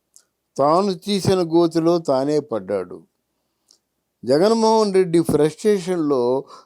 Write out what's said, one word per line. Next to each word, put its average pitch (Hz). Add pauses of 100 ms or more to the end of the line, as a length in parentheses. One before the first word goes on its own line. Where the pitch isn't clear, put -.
(580)
తాను 175
తీసిన 185
గోతిలో 165
తానే 143
పడ్డాడు. 92 (1200)
జగన్మోహన్ 214
రెడ్డి 175
ఫ్రస్ట్రేషన్‌లో 151 (220)